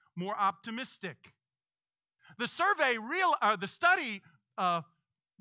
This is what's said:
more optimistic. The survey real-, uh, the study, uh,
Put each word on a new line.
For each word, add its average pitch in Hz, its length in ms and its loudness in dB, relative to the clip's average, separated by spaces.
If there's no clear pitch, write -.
more 190 200 -6
optimistic. 208 960 -6
The 233 100 -2
survey 311 500 2
real-, 311 420 0
uh, 214 140 4
the 190 140 -6
study, 320 520 2
uh, 175 240 0